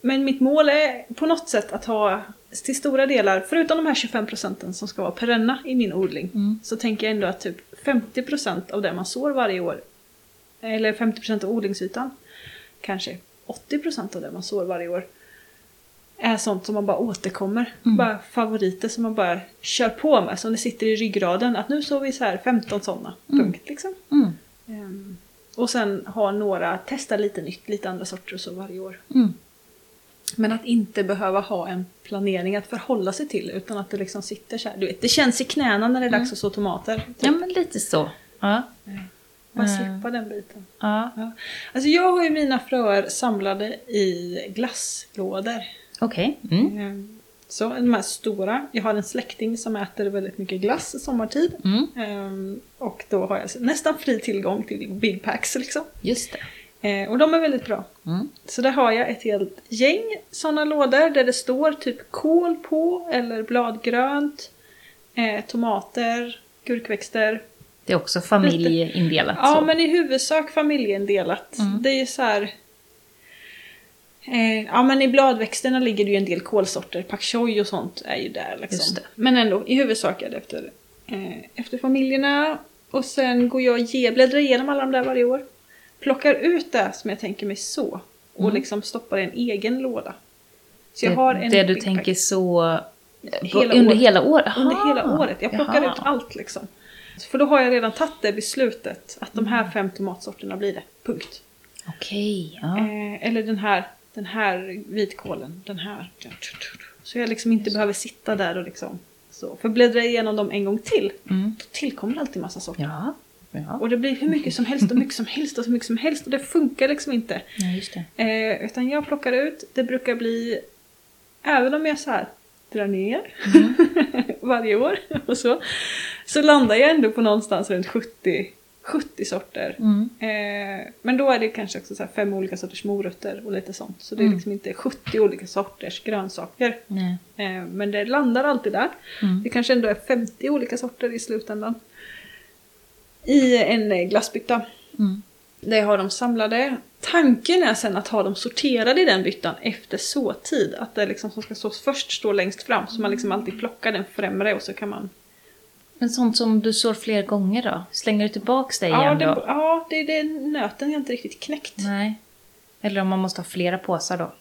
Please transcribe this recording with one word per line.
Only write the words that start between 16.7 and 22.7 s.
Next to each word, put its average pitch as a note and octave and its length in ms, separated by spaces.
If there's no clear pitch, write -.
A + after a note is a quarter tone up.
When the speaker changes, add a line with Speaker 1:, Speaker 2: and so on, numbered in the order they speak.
Speaker 1:
man G3+ 100
bara G3+ 120
återkommer. G3+ 760
Speaker 2:
Mm. A3 120
Speaker 1:
Bara A3 220
favoriter A3 560
som A3+ 160
man A3 120
bara F3+ 240
kör - 280
på A#3+ 320
med, F3+ 180
som A3+ 120
det A3+ 60
sitter A3+ 300
i A3 80
ryggraden, G#3 600
att - 140
nu D4 140
sår C#4+ 160
vi C4+ 120
så C4 120
här G#3+ 200
femton A3 380